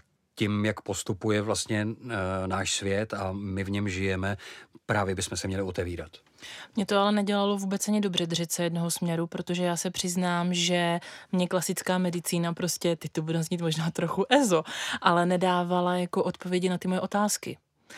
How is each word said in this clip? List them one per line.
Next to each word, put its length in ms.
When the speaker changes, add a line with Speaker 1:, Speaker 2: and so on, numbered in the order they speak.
Speaker 1:
tím, 300
jak 160
postupuje 640
vlastně, 440
eh, 420
náš 280
svět 400
a 180
my 320
v 60
něm 180
žijeme, 480
právě 280
bychom 220
se 100
měli 160
otevírat. 480
Speaker 2:
Mě 100
to 120
ale 140
nedělalo 460
vůbec 300
ani 120
dobře 260
držet 260
se 120
jednoho 260
směru, 360
protože 380
já 120
se 140
přiznám, 640
že 460
mě 160
klasická 500
medicína 560
prostě, 420
teď 160
to 100
bude 200
znít 180
možná 300
trochu 380
ezo, 360
ale 240
nedávala 720
jako 280
odpovědi 440
na 100
ty 100
moje 120
otázky. 580